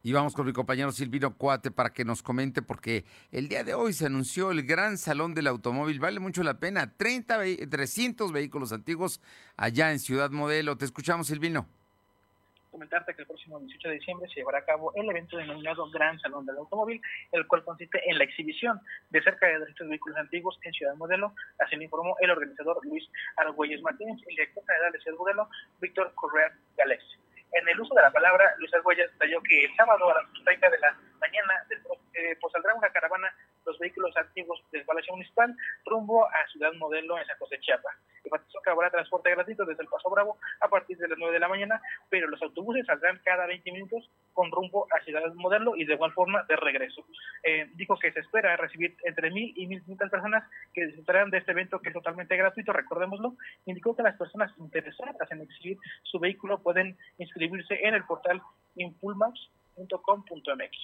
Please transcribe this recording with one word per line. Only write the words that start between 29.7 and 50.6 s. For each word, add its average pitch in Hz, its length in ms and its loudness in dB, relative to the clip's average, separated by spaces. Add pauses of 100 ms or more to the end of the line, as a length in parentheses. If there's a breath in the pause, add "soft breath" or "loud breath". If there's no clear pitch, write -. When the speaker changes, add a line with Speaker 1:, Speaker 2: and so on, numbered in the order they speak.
Speaker 2:
sábado 202 340 8
a 156 100 6
las - 240 -14
treinta 180 240 6
de 165 100 6
la 147 140 4 (280)
mañana 190 340 0 (160)
del - 100 -6
pro-, - 160 -6 (160)
eh, 165 260 -4
pues 165 140 -6
saldrá 185 220 2
una 214 160 2
caravana, 185 380 0 (360 soft breath)
los 156 140 -6
vehículos 180 380 -4
antiguos 170 460 -4 (100)
del 147 120 -6
Palacio 165 300 -4
Municipal, 233 420 0 (300 loud breath)
rumbo 220 400 4
a 156 260 0
Ciudad 156 260 0
Modelo 160 400 -2
en 151 80 -6
San 151 120 -10
José, 135 220 -10
Chiapas. - 340 0 (300 soft breath)
Enfatizó - 380 -6
que 185 80 2
habrá 175 200 2
transporte 175 400 0
gratuito 185 340 0
desde 160 180 -6
el 156 60 -10
Paso - 220 -2
Bravo 202 260 2 (240 loud breath)
a 208 80 4
partir 185 300 0
de 170 100 -4
las 160 100 -4
nueve 170 160 0
de 170 60 4
la 175 80 2
mañana, 202 320 0 (300 loud breath)
pero 175 180 2
los 151 140 -6
autobuses 226 440 -4
saldrán 170 380 2
cada 180 220 2
veinte 180 260 -8
minutos 196 360 -8 (260)
con 175 160 2
rumbo 185 420 -2
a 156 120 2
Ciudad 156 180 -2 (120)
Modelo 202 420 2
y 165 80 -2
de 151 100 2
igual 156 180 0
forma 185 360 2
de 156 80 4
regreso. 135 480 -2 (400 loud breath)
Eh, 156 300 0
dijo 170 240 -2
que 160 140 0
se 156 80 -4
espera 190 360 2
recibir 165 480 -4
entre 160 260 -2
mil 214 260 -6
y 185 100 -8
mil 185 140 -8
quinientas 190 300 -6
personas 214 340 0 (300 loud breath)